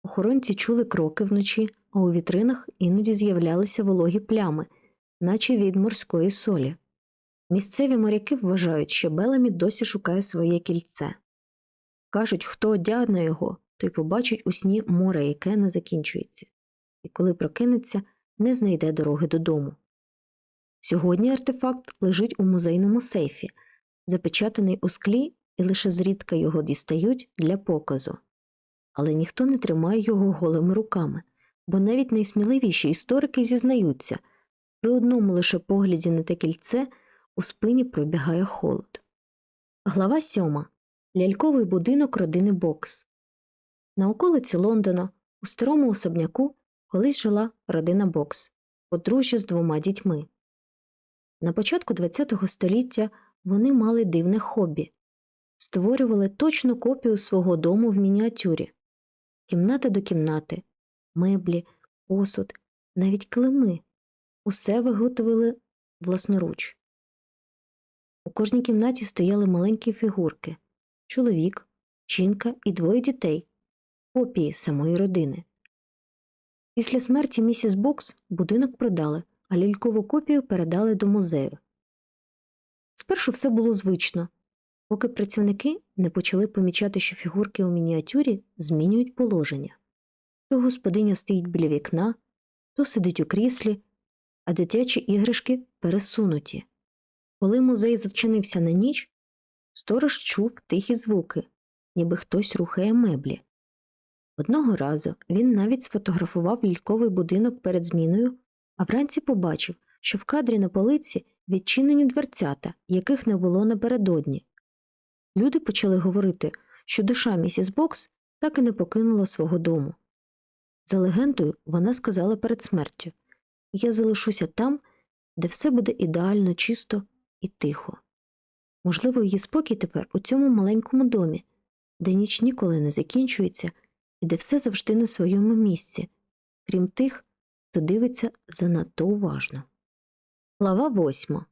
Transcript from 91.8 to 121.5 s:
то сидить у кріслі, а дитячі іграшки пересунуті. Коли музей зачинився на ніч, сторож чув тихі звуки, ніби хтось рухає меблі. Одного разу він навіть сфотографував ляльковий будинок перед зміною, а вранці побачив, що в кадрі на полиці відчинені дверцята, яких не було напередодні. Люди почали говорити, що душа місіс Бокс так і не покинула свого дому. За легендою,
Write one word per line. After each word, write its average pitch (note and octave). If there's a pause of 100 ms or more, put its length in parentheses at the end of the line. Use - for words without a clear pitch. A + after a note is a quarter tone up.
то C#4+
сидить F3+
у D3+
кріслі, A3 (640)
а F3
дитячі A3
іграшки A#3 (180)
пересунуті. F#3 (760)
Коли G#3
музей A#3
зачинився G3+
на E3
ніч, G#3+ (640)
сторож C4+
чув -
тихі F#3+
звуки, G#3 (520)
ніби E3+
хтось -
рухає F#3
меблі. D#3 (960)
Одного A#3
разу D3 (160)
він A#3
навіть A3
сфотографував F#3
ляльковий G#3+
будинок F#3+
перед F3+
зміною, F3 (380)
а F#3
вранці C#4+
побачив, F3 (240)
що -
в -
кадрі B3
на F#3+
полиці A#3 (220)
відчинені C4+
дверцята, B3 (140)
яких F#3
не G#3
було F3+
напередодні. G3 (920)
Люди C4+
почали G3+
говорити, F#3 (320)
що -
душа A3
місіс F#3
Бокс - (280)
так D4+
і C4
не A#3
покинула G#3+
свого E3
дому. E3 (920)
За G3
легендою, F#3 (120)